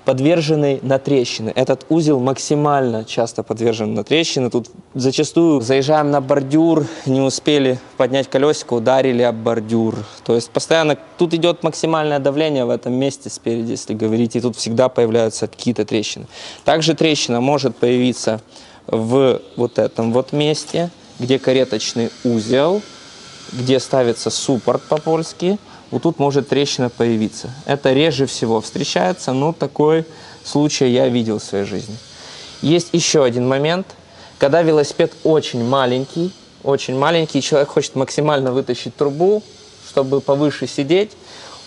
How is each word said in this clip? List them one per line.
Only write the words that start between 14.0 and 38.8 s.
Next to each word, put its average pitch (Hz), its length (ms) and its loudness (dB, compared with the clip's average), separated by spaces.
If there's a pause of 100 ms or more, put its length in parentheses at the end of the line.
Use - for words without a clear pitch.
и 120 40 0
тут 117 160 -2
всегда 120 320 0
появляются 113 580 0
какие-то - 380 -4
трещины. - 420 -4 (380)
Также 156 300 2
трещина 147 460 0
может 131 360 0
появиться 123 640 0 (460)
в 120 540 2 (160)
вот 120 220 -2
этом 113 340 0
вот 131 200 0
месте, 151 580 -2 (280)
где 127 220 0
кареточный 123 720 -2 (120)
узел, 123 580 0 (720)
где 127 280 0
ставится 120 500 0
суппорт 123 520 -2
по-польски. 160 760 -2 (320)
Вот 127 120 -4
тут 170 160 0
может 139 300 0
трещина 135 420 0
появиться. 113 580 -2 (160)
Это 139 280 0
реже 139 340 2
всего 113 340 -2
встречается, 180 720 -4
но 139 200 0
такой 160 520 0 (400)
случай 147 440 0
я 127 200 2
видел 113 300 0
в - 40 -8
своей 101 220 -4
жизни. 101 320 -8 (640)
Есть 165 320 0
еще 160 300 2
один 123 260 2
момент. 151 380 0 (520)
Когда 147 240 4
велосипед 156 500 2 (120)
очень 139 400 0
маленький, 135 680 0 (320)
очень 131 340 0
маленький, 156 420 0
человек 143 300 2
хочет - 260 -2
максимально 135 560 0
вытащить 131 440 -4